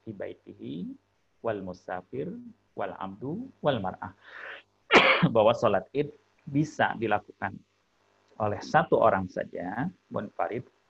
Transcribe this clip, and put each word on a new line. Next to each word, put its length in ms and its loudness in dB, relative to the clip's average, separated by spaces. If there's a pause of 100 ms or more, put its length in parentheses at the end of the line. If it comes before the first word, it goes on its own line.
fi 80 -12
baitihi 720 -12 (560)
wal 180 -4
musafir 720 -10 (480)
wal 160 -6
amdu 640 -10
wal 240 0
mar'ah." 320 -8 (720)
<clears throat> 480 6
Bahwa 160 8
sholat 400 2
Id 180 -2 (380)
bisa 480 0
dilakukan 580 -2 (840)
oleh 240 -2
satu 400 2
orang 280 4
saja, 600 -6 (240)
munfarid, 520 -6 (240)